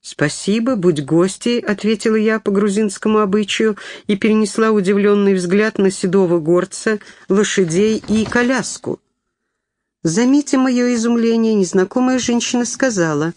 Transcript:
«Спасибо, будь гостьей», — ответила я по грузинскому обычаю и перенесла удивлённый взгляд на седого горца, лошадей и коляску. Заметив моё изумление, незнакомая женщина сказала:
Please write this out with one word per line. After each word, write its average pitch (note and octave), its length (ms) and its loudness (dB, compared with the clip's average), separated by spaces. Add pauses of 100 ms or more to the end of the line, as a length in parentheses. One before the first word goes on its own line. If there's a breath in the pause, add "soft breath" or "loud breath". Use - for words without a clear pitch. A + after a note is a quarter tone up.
«Спасибо, A3+ 760 -2
будь E3 260 0
гостьей», — F#3+ 560 0 (140)
ответила A3 420 0
я A3 240 0
по G#3+ 100 -4
грузинскому G#3 680 0
обычаю G#3+ 580 0 (280 loud breath)
и G#3 100 0
перенесла G#3+ 560 0
удивлённый G3+ 640 2
взгляд F#3+ 460 0
на G3 120 2
седого F3+ 480 0
горца, F#3 600 0 (280 loud breath)
лошадей G3 800 0
и G#3+ 160 0
коляску. - 800 -2 (1000)
Заметив B3+ 560 2
моё B3 340 0
изумление, A3+ 600 0
незнакомая G3+ 640 0
женщина A#3+ 440 -2
сказала: E3+ 720 -2